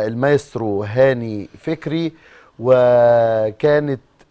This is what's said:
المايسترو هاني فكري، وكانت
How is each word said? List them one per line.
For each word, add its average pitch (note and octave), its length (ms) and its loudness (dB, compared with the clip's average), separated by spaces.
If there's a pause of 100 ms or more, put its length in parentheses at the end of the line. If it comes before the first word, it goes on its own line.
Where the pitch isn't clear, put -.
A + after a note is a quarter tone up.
المايسترو A2+ 760 -2
هاني A#2 680 -2 (100)
فكري، D#3+ 540 -6 (460)
وكانت A#2+ 1400 2 (300)